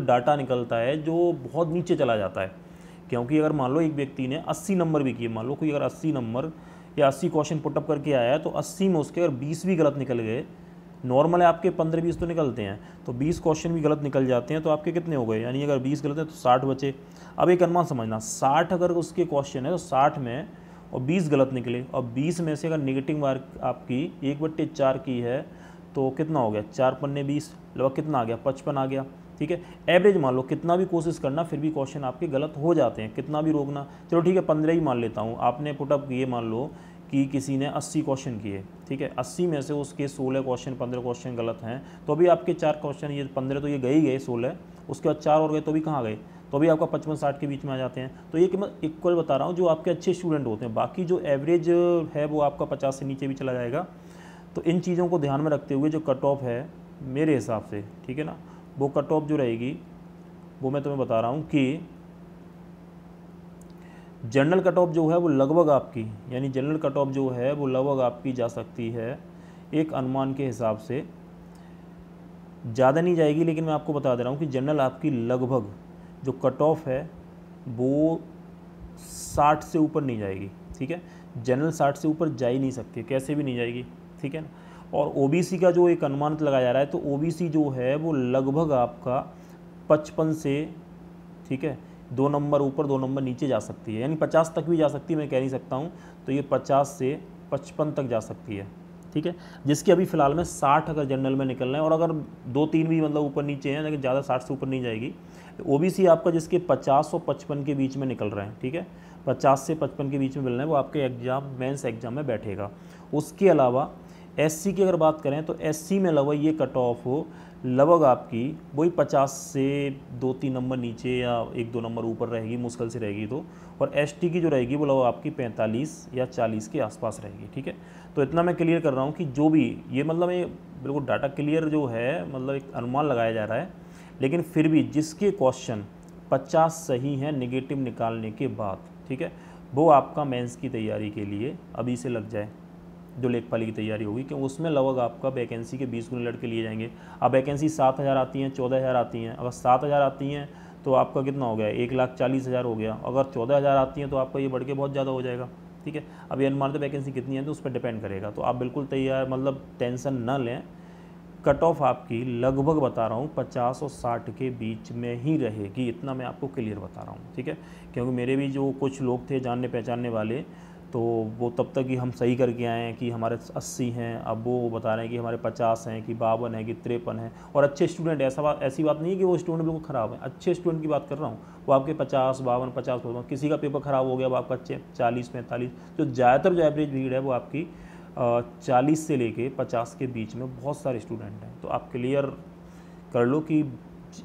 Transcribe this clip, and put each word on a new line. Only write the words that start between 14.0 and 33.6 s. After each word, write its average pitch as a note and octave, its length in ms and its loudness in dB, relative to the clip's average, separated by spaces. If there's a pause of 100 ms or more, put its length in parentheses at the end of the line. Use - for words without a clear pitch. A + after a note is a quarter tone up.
निकल C3+ 240 2
जाते B2+ 280 2
हैं, D#3 80 -2
तो D#3+ 80 2
आपके D3+ 220 0
कितने E3 240 -2
हो A#2+ 100 0
गए? A2 140 2
यानी B2 220 -2
अगर C#3+ 160 2
बीस C3+ 260 -2
गलत D3 140 -2
है D#3+ 60 0
तो D#3 80 -10
साठ B2+ 320 4
बचे। C3+ 300 0 (440)
अब D#3 120 6
एक F3+ 120 6
अनुमान E3+ 240 4
समझना, A2 320 -2
साठ D3+ 540 2
अगर F3 200 2
उसके E3+ 340 0
क्वेश्चन C#3 400 -2
है D#3 40 -2
तो F3+ 80 0
साठ D3 400 2
में C3 300 -6 (440)
और - 100 -4
बीस D#3 280 2
गलत C3+ 220 6
निकले B2 320 -4
और C3+ 200 -4
बीस C#3+ 360 -2
में D#3 160 -2
से D#3+ 120 -4
अगर D#3+ 100 0
नेगेटिव C3+ 400 -2
मार्क C3+ 440 -2
आपकी B2+ 400 -2 (220)
एक C#3+ 180 -2
बट्टे D#3 240 -2
चार C3 320 2
की B2+ 220 -4
है A#2+ 200 -2 (540)
तो C3+ 160 2
कितना D3+ 300 0
हो A2+ 100 2
गया? G#2+ 140 0
चार C3 380 2
पन्ने C#3+ 220 -2
बीस, C#3+ 300 -4 (220)
लगभग C3 200 2
कितना D3+ 220 0
आ A#2 60 2
गया? A2+ 140 -2
पचपन C#3 400 -2
आ C3+ 80 0
गया, C3+ 180 -4 (340)
ठीक D3+ 120 -2
है। F3 100 -2 (280)
एवरेज F3+ 280 8
मान C3+ 180 4
लो C3 100 2
कितना E3 320 2
भी F#3 100 4
कोशिश E3+ 320 0
करना D3 260 0
फिर D#3 160 -4
भी D#3 100 0
क्वेश्चन C#3+ 340 -4
आपके C3 240 -4
गलत D3 280 0
हो D#3+ 180 4
जाते A#2 280 2
हैं, A2 120 -8
कितना D3 280 -2
भी D#3 100 4
रोकना। C#3+ 340 -2 (240)